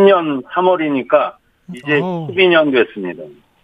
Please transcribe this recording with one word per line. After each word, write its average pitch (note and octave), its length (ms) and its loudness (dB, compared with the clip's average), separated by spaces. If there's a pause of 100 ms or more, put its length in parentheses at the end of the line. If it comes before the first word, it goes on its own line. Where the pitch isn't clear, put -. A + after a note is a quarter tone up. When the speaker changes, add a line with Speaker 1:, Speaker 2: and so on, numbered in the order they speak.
Speaker 1:
년 D#3+ 360 2 (100)
삼월이니까 D3+ 880 0 (360)
이제 D3 280 -2
Speaker 2:
어. E3+ 260 -6
Speaker 1:
십이 F#3 200 0
년 D#3+ 220 2
됐습니다. F#2+ 520 -4 (420)